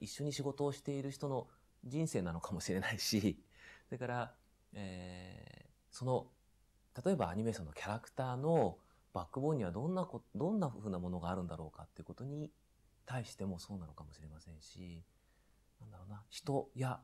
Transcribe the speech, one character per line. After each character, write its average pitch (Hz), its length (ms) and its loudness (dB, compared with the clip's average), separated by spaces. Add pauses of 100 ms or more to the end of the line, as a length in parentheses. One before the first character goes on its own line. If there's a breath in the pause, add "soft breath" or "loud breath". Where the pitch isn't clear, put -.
一 104 60 -6
緒 - 160 -6
に 147 100 0
仕 139 80 -2
事 139 240 0
を 143 60 4
し 139 100 -8
て 147 120 -2
い 139 100 -2
る 139 80 -4
人 139 180 -4
の 123 180 0 (360 loud breath)
人 147 240 2
生 98 160 2
な 85 100 0
の 82 80 -2
か - 100 -4
も 85 100 0
し 92 120 0
れ 95 60 4
な - 120 0
い 107 80 -2
し、 104 440 4 (220 loud breath)
<laughs> - 220 -20
そ - 40 -18
れ 127 80 -2
か 123 80 0
ら、 120 280 0 (380)
え 90 960 -10
ー、 - 20 -20 (200)
そ - 140 -6
の、 127 260 4 (760)
例 190 60 8
え 190 40 6
ば 98 140 4
ア 87 60 -2
ニ 110 80 2
メ 113 80 4
ー - 20 -4
シ 110 60 -4
ョ 87 40 -4
ン - 40 -4
の 73 60 -10
キ - 100 -8
ャ 98 60 -2
ラ 113 100 0
ク - 120 -14
タ 127 220 0
ー - 20 0
の 139 440 6 (340 loud breath)
バ 90 100 0
ッ - 40 -6
ク - 120 -2
ボ 147 120 4
ー - 20 4
ン 143 40 4
に 113 60 2
は 87 80 2
ど 113 160 0
ん 185 60 2
な 185 120 2
こ-、 - 180 -8 (120)
ど 151 160 2
ん 220 80 4
な 156 100 4
風 104 200 -2
な 90 100 2
も 90 100 0
の 90 100 0
が 85 100 0
あ 92 60 4
る 92 80 0
ん 87 40 -2
だ 82 80 -4
ろ 78 180 -6
う - 20 -20
か - 80 -14
っ - 60 -12
て - 120 -12
い - 20 -12
う - 20 -12
こ - 100 -8
と - 80 -8
に 147 280 -6 (540)
対 123 200 -4
し - 100 -12
て 98 100 -4
も 90 140 -2
そ - 160 -8
う - 20 -6
な 85 80 -8
の 71 80 -14
か 78 100 -14
も 73 100 -16
し - 80 -18
れ 78 60 -12
ま 78 120 -14
せ 85 120 -18
ん 78 100 -16
し、 87 420 -12 (760 soft breath)
な 113 80 -16
ん 104 40 -16
だ 95 60 -16
ろ 92 80 -16
う 98 40 -12
な、 104 200 -10
人 - 460 0
や 127 280 0